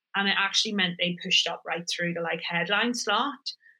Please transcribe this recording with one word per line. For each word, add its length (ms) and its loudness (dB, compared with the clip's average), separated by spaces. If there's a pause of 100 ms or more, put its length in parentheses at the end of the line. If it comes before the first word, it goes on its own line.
(160)
and 120 2
it 80 4
actually 380 2
meant 240 2
they 240 0
pushed 260 2
up 160 -4
right 240 -6
through 280 -2
to, 60 -4
like, 200 -4
headline 540 0
slot. 380 0 (460)